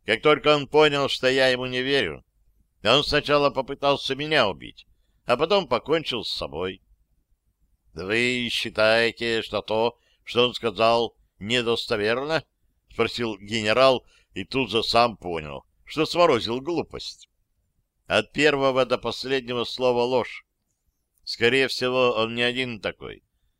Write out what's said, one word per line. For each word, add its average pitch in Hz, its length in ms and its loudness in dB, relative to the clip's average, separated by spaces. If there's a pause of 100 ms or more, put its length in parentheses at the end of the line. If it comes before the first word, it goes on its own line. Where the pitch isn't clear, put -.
Как 107 180 0
только 151 340 4
он 139 100 -4
понял, 143 420 2
что - 200 0
я 131 200 4
ему 127 180 0
не 127 160 -4
верю, 117 420 -2 (580)
он 131 220 4
сначала 143 460 2
попытался 135 680 -2
меня 147 320 2
убить, 60 400 -12 (360)
а 123 120 2
потом 165 320 0
покончил 127 560 -2
с - 80 -8
собой. 87 500 -6 (1080)
«Вы 117 580 -2
считаете, 113 920 0
что 101 200 -4
то, 113 340 -2 (280)
что 120 240 2
он 110 60 -6
сказал, 113 600 0 (220)
недостоверно?» — 117 1040 -2 (480)
спросил 113 480 -2
генерал, 113 640 2 (340)
и 95 60 -8
тут 131 260 -4
же 117 140 0
сам 117 320 2
понял, 78 480 -8 (200)
что 151 220 -2
сморозил 127 540 2
глупость. - 680 -8 (760)
От 104 260 0
первого 135 540 2
до 113 120 0
последнего 120 680 -4
слова 123 400 0
ложь. 123 420 -2 (800)
Скорее 127 440 2
всего, 127 440 0
он 113 220 -2
не 120 80 -2
один 123 380 -4
такой. 64 440 -10 (340)